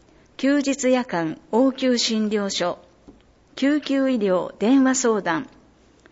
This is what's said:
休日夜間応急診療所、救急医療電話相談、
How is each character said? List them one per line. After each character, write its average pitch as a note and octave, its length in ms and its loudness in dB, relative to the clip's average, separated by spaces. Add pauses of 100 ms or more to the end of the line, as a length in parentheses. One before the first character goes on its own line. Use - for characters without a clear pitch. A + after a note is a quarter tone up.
(360)
休 C#4 240 2
日 C4 320 0
夜 B3 120 0
間 E3 360 -6 (100)
応 C4 220 2
急 B3+ 260 0
診 A3 300 -2
療 G3+ 220 -2
所、 F3+ 280 -4 (800)
救 C#4+ 240 2
急 C4+ 300 0
医 C4 40 0
療 F#3+ 460 -2
電 C4 240 4
話 C4 100 2
相 A3+ 280 0
談、 D#3+ 260 -4 (640)